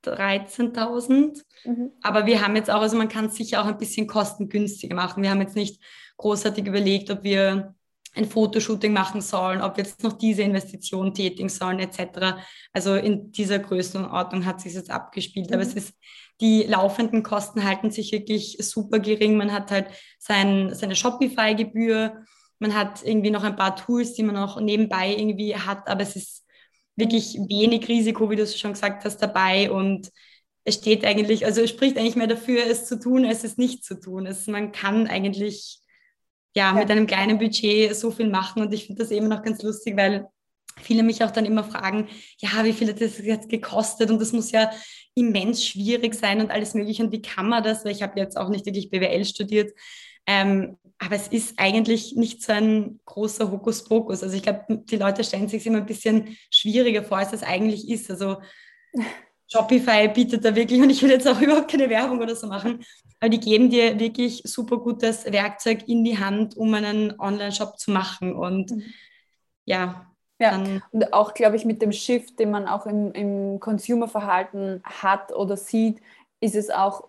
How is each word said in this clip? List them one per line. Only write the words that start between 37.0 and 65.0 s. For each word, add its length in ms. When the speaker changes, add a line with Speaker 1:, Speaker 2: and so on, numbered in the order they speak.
Speaker 1:
kleinen 300
Budget 580
so 160
viel 180
machen 340
und 100
ich 140
find 120
das 120
eben 160
noch 160
ganz 180
lustig, 340
weil 320
viele 220
mich 200
auch 80
dann 140
immer 180
fragen, 460
"Ja, 260
wie 80
viel 160
hat 120
das 180
jetzt 300
gekostet?" 600
Und 80
das 140
muss 180
ja 200
immens 500
schwierig 500
sein 260
und 100
alles 220
Mögliche. 300
Und 80
wie 100
kann 280
man 140
das? 220
Weil 80
ich 100
hab 140
jetzt 200
auch 120
nicht 160
wirklich 240
B 100
W 60
L 200
studiert. 460
Ähm, 500
aber 160
es 140
ist 280
eigentlich 580
nicht 280
so 80
ein 540
großer 460
Hokuspokus. 720
Also 120
ich 80
glaub, 240
die 300
Leute 260
stellen 240
sich's 180
immer 120
ein 80
bisschen 520
schwieriger 520
vor, 160
als 140
es 100
eigentlich 460
ist. 220
Also 260
Speaker 2:
<laughs> 340
Speaker 1:
Shopify 600
bietet 340
da 120
wirklich, 260
und 80
ich 120
will 100
jetzt 160
auch 120
<laughs> 20
überhaupt 300
keine 180
Werbung 300
oder 160
so 120
machen, 360
aber 100
die 100
geben 300
dir 300
wirklich 460
super 320
gutes 540